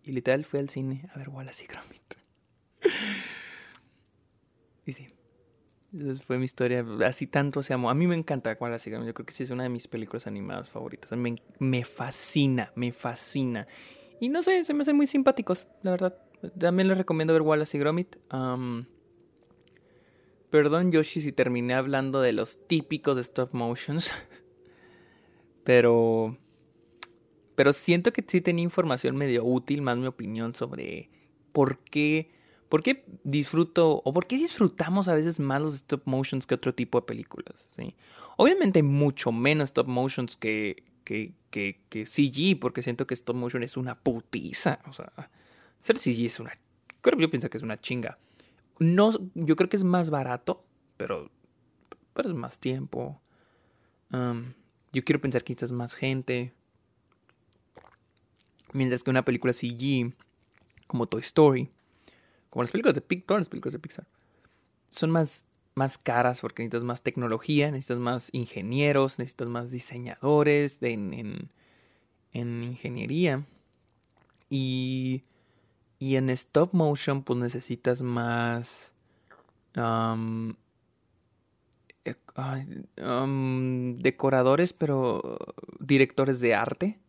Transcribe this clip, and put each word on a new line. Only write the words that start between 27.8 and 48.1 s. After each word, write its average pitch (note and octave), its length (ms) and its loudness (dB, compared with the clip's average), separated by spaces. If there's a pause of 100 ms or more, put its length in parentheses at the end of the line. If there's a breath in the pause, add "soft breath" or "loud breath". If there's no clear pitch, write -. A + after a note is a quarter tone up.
que A3+ 160 -2
sí F3+ 140 2
tenía E3+ 220 0
información C#3 520 0
medio B2 300 0
útil, B2+ 340 0
más B2 160 0
mi B2+ 100 -2
opinión A2+ 480 -6
sobre - 540 -10 (440 soft breath)
por C3+ 260 4
qué, D3+ 540 0 (360 soft breath)
por D#3 140 4
qué C4+ 220 0 (180)
disfruto, D#3 840 2
o C3+ 80 0
por F3 140 0
qué B3+ 100 -4
disfrutamos F#3+ 720 0
a E3+ 60 4
veces D#3+ 260 0
más C#3 220 0
los D3+ 120 -2
stop C#3 300 -6
motions C3 420 -2
que - 80 0
otro B2+ 200 -2
tipo B2 260 0
de - 60 -18
películas, - 640 -14
¿sí? - 240 -12 (420 loud breath)
Obviamente B3+ 440 6
hay - 20 6
mucho C#3+ 500 2
menos C#3 380 2
stop C3 160 0
motions B2+ 500 -2
que, G#2+ 460 -4 (220)
que, G#2+ 300 -6 (160)
que, G2 380 -6
que A2 180 -8
C - 180 2
G, D3 340 2
porque B2 240 -4
siento B2 240 -4
que - 80 -4
stop A#2+ 220 -6
motion B2 260 -4
es A#2+ 140 -8
una B2+ 180 -6
putiza, - 920 -4
o C#3 60 -18
sea, - 200 -16 (680 soft breath)
hacer - 180 0
C - 120 -2
G A#2 160 -2
es - 140 -6
una... - 120 -14 (480)
Creo, E4 180 6
yo D#3+ 120 4
pienso B2+ 180 -4
que - 80 -8
es A2 60 -8
una A2 180 -8
chinga. - 380 -6 (600 soft breath)